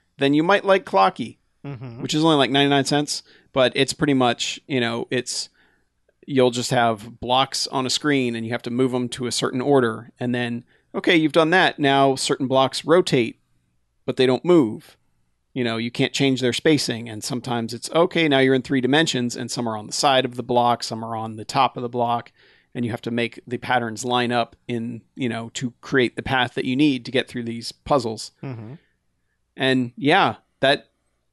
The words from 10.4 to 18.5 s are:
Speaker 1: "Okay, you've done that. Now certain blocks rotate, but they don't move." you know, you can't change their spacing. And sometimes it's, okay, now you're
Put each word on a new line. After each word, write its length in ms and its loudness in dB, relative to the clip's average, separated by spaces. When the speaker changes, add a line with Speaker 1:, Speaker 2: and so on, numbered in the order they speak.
Speaker 1:
"Okay, 200 2
you've 180 2
done 160 4
that. 300 2
Now 360 4
certain 320 -2
blocks 380 0
rotate, 540 2
but 100 -6
they 100 4
don't 200 2
move." 500 2
you 120 -2
know, 120 -2
you 140 -4
can't 220 0
change 260 2
their 140 0
spacing. 560 0
And 140 -10
sometimes 500 -6
it's, 180 -12
okay, 380 2
now 100 4
you're 140 6